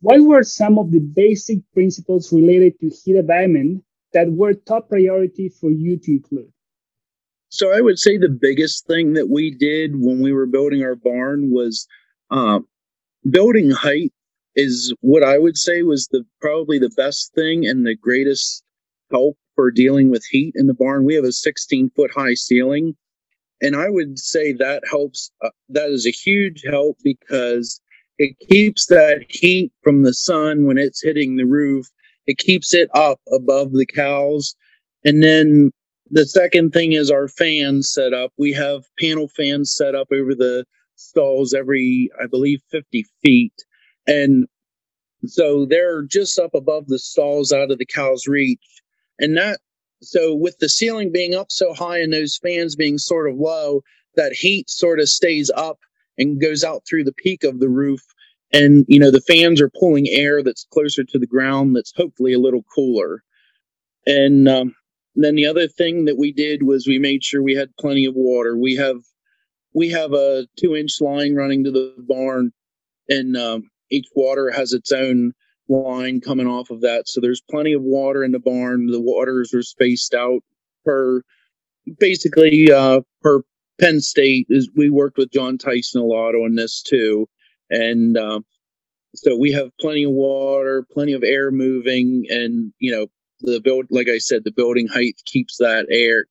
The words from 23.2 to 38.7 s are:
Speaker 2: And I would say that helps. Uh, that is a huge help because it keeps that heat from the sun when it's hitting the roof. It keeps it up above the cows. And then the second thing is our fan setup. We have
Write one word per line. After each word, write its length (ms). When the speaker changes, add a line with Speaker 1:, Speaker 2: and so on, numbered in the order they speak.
Speaker 2:
And 140
I 140
would 280
say 360
that 360
helps. 400
Uh, 60
that 200
is 180
a 40
huge 560
help 360
because 800
it 180
keeps 380
that 400
heat 460
from 200
the 100
sun 520
when 120
it's 260
hitting 320
the 100
roof. 400
It 100
keeps 360
it 220
up 240
above 420
the 120
cows. 720
And 180
then 480
the 120
second 480
thing 200
is 180
our 160
fan 560
setup. 520
We 180
have 280